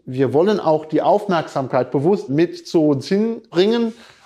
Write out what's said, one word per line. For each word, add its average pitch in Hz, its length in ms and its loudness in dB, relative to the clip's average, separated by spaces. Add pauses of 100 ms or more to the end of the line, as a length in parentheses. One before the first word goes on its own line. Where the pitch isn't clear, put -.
wir 127 300 0
wollen 185 260 2
auch 156 240 0
die 156 160 -2
Aufmerksamkeit 151 920 0
bewusst 170 380 0
mit 170 400 -2
zu 156 200 2
uns 135 200 -2
hinbringen, 220 840 0 (320)